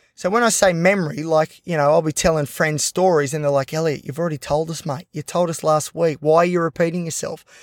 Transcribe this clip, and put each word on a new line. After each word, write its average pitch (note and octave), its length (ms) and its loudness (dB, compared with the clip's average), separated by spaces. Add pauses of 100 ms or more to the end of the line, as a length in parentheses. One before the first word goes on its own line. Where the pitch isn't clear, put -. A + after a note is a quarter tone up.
(160)
So F3+ 160 -4
when A3+ 100 2
I A#3 80 4
say G3 240 4
memory, E3+ 480 0
like, D#3+ 420 0
you F3 140 -4
know, D3 140 4
I'll E3 100 4
be D#3+ 100 -2
telling D#3 360 0
friends D3+ 360 -2
stories D#3+ 520 2
and D3+ 80 -4
they're C#3+ 80 0
like, C3+ 200 0
"Elliot, D#3 320 -2
you've C#3+ 140 -10
already E3 220 -4
told D#3+ 320 -2
us, D#3+ 120 -10
mate. D#3+ 280 -8
You D3 100 -10
told F3 300 -2
us - 120 -8
last D#3 300 0
week. D#3+ 280 0
Why D3+ 160 4
are F3 80 6
you F3+ 140 0
repeating E3+ 460 -2
yourself?" - 400 -10 (180)